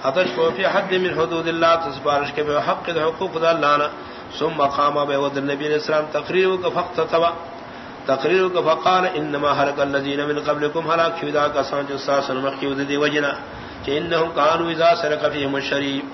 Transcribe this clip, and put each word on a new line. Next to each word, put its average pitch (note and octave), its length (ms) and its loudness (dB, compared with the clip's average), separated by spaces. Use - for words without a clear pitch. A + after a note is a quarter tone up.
"اتشفع E3 520 2
فی F#3 100 -2
حد F#3 260 2
من F#3 260 0
حدود E3 300 0
الله"، E3 280 4
ته E3 160 -2
سفارش C#3+ 400 0
کې - 80 -4
په D3 200 2
حق F3 300 -2
د E3 80 0
حقوق E3 420 -2
د D#3+ 40 0
الله D#3 320 4
نه. D3 140 2
ثم D#3 200 -2
قام، D3 280 2
به C#3 140 0
ود C#3 200 0
نبی C#3 280 -2
علیہ D3+ 100 2
السلام D3+ 360 0
تقریر E3 360 2
وکړ، F3+ 260 0
فقط E3 360 -2
توا E3+ 200 4
تقریر D3+ 380 2
وکړ، F3+ 180 0
فقال: F3+ 440 4
"انما D3 440 -2
هلك C#3+ 180 0
الذین C#3 480 0
من D3 120 0
قبلکم"، D3 500 -2
هلاک E3 300 2
شوي D3 100 -4
دا D3 180 2
کسان C#3+ 400 -2
چې C#3+ 80 -6
ستاسو C#3 360 0
نه C3 80 -2
مخکې C3+ 240 -4
وو C#3 100 0
د C#3 140 -4
دې C#3+ 140 -2
وجې D3 180 2
نه، C#3+ 140 0
چې - 40 -4
انهم E3 480 0
كانوا E3 340 2
اذا E3 320 4
سرق D3+ 300 0
فیهم C#3 240 -2
الشریف. C#3 580 -2